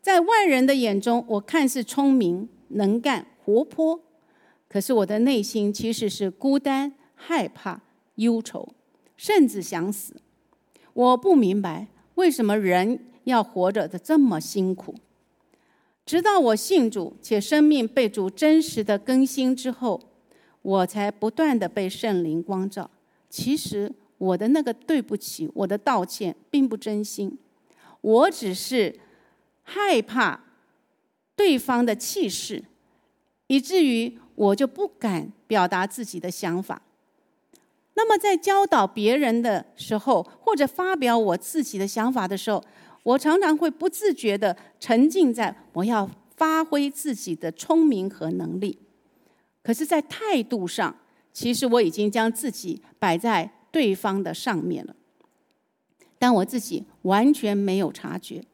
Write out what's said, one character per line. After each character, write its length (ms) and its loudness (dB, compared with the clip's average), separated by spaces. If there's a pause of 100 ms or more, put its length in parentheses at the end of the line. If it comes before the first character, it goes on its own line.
在 200 4
外 260 4
人 200 4
的 80 4
眼 260 0
中， 280 0
我 120 -2
看 280 0
似 160 -4
聪 280 2
明、 360 0 (200)
能 320 0
干、 240 -2 (200)
活 200 2
泼， 360 -2 (680)
可 120 -2
是 120 -2
我 140 4
的 140 -2
内 220 2
心 300 -2
其 200 -4
实 160 -4
是 220 -4
孤 280 0
单、 340 -2 (220)
害 320 -4
怕、 340 -12 (360)
忧 260 0
愁， 260 -12 (480)
甚 300 4
至 160 -4
想 300 -4
死。 240 -12 (760)
我 220 4
不 200 4
明 240 4
白 260 -6 (300)
为 120 4
什 160 0
么 140 2
人 480 0 (180)
要 200 2
活 260 0
着 160 -2
的 100 -10
这 220 2
么 220 4
辛 340 -2
苦。 220 -14 (1080)
直 160 0
到 180 4
我 160 4
信 340 2
主， 300 -6
且 180 0
生 240 2
命 240 4
被 220 0
主 220 -4
真 320 4
实 200 -4
的 160 0
更 280 2
新 280 0
之 160 -6
后， 300 -4 (640)
我 240 2
才 240 -4
不 200 -4
断 260 2
地 120 -2
被 180 -4
圣 380 -2
灵 180 -4
光 280 -4
照。 200 -12 (380)
其 260 -4
实 380 -6 (240)
我 180 0
的 140 -2
那 140 4
个 100 -4
对 300 -2
不 120 -6
起、 380 -8
我 140 -2
的 100 -2
道 300 0
歉 280 -8 (160)
并 160 2
不 80 -2
真 300 -6
心， 320 -8 (640)
我 300 4
只 240 -6
是 440 -2 (640)
害 380 0
怕 400 -2 (960)
对 220 4
方 260 0
的 100 0
气 320 -4
势， 380 -8 (840)
以 120 2
至 240 2
于 340 -2 (160)
我 220 2
就 100 0
不 220 -4
敢 420 -6 (160)
表 220 2
达 180 -2
自 160 -10
己 160 -12
的 120 -8
想 320 -6
法。 180 -12 (1120)
那 160 0
么 80 4
在 180 2
教 320 2
导 200 4
别 280 0
人 280 0
的 240 -2 (100)
时 220 -6
候， 280 0 (140)
或 160 0
者 100 2
发 300 -2
表 220 2
我 180 0
自 260 -6
己 140 -6
的 100 -2
想 240 -2
法 160 -2
的 80 -4
时 160 -6
候， 140 -2 (380)
我 160 2
常 220 2
常 160 2
会 140 0
不 180 -4
自 260 -2
觉 240 -2
地 180 0 (240)
沉 300 4
浸 220 2
在 220 -4 (180)
我 120 -2
要 260 -2 (260)
发 280 2
挥 260 -2
自 240 -8
己 200 -8
的 180 -8
聪 320 2
明 240 2
和 220 -8
能 280 -6
力。 200 -6 (840)
可 100 -2
是 120 -2
在 180 0
态 400 -2
度 240 -4
上， 300 -4 (360)
其 200 -4
实 140 -2
我 160 4
已 80 2
经 200 -2
将 220 0
自 180 -6
己 320 -10 (160)
摆 200 0
在 320 -2 (200)
对 240 0
方 280 -4
的 100 -8
上 260 -6
面 280 -6
了， 80 -20 (1200)
但 160 4
我 100 4
自 140 -6
己 260 -8 (180)
完 300 4
全 240 0
没 220 0
有 140 -2
察 240 -10
觉。 260 -12 (120)